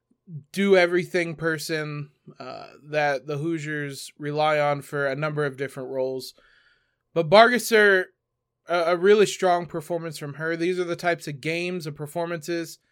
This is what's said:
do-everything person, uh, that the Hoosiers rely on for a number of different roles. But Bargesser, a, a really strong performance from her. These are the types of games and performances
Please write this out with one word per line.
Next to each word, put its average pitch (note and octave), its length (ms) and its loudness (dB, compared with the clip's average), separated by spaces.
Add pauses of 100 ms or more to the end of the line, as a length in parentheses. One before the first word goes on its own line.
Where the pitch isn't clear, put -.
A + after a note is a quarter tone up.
(520)
do-everything F3+ 840 2
person, D3+ 720 -6 (280)
uh, B2+ 300 -14 (160)
that D3 440 -2
the D3 100 -6
Hoosiers D3 800 -6
rely D3+ 420 0
on D3 220 0
for C#3+ 260 -4
a C3+ 80 -2
number D3+ 300 -2
of C3 100 -6
different C3 340 -8
roles. C3 440 -6 (800)
But E3 160 0
Bargesser, G#3+ 760 6 (640)
a, E3+ 80 -2 (120)
a F3 100 2
really G3+ 280 6
strong F3 420 0
performance E3 500 -8
from C#3+ 160 -10
her. D#3+ 240 -6
These F3+ 220 -2
are F3+ 40 -2
the E3+ 140 -4
types E3+ 320 -4
of C#3 100 -10
games E3+ 480 -6
and D3 80 -10
performances E3+ 840 -8 (120)